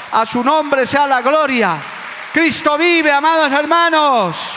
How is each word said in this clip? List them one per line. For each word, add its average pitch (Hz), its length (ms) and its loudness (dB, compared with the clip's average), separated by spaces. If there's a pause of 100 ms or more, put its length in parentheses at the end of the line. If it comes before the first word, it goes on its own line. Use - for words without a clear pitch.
(140)
A 226 120 2
su 240 180 -4
nombre 285 440 0
sea 285 180 2
la 269 160 0
gloria. 254 560 0 (560)
Cristo 302 440 0
vive, 330 340 2
amados 302 400 2
hermanos. 302 880 2 (200)